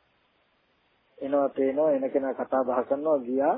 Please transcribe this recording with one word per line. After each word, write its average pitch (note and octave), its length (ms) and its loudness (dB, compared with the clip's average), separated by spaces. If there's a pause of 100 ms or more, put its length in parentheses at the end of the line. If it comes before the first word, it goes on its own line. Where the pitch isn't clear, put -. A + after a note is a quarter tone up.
(1160)
එනවා C#3 320 0
පේනවා C#3+ 420 0
එන C3+ 160 0
කෙනා C3+ 260 -2
කතා C3 300 -2
බහ B2 180 0
කරනවා D3 380 0
ගියා. C3 380 0